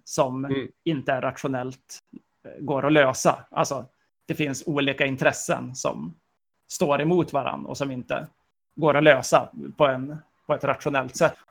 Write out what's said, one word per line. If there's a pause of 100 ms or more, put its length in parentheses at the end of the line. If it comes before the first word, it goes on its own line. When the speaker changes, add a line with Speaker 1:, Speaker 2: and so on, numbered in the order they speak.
Speaker 1:
som
Speaker 2:
Mm. (160)
Speaker 1:
inte
är
rationellt, (460)
eh,
går
att
lösa.
Alltså, (400)
det
finns
olika
intressen
som (520)
står
emot
varann
och
som
inte (480)
går
att
lösa (280)
på
en, (300)
på
ett
rationellt
sätt. (180)